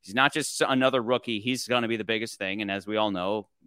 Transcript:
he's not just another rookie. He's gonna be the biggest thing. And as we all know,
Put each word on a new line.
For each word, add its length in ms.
he's 120
not 180
just 280
another 420
rookie. 380
He's 260
gonna 220
be 80
the 80
biggest 340
thing. 240
And 80
as 160
we 100
all 140
know, 380